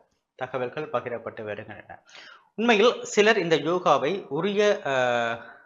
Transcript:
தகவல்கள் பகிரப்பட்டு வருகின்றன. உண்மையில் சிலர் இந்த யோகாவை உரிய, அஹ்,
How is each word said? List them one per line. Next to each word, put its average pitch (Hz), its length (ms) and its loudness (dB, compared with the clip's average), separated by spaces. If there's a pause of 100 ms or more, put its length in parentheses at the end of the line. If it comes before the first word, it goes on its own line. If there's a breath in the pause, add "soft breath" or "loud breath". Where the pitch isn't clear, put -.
(380)
தகவல்கள் 127 520 -8
பகிரப்பட்டு 117 540 -6
வருகின்றன. 104 540 -12 (560 loud breath)
உண்மையில் 226 380 4 (100)
சிலர் 214 360 4
இந்த 165 180 2
யோகாவை 160 720 0
உரிய, 196 560 0
அஹ், 120 520 0 (300 loud breath)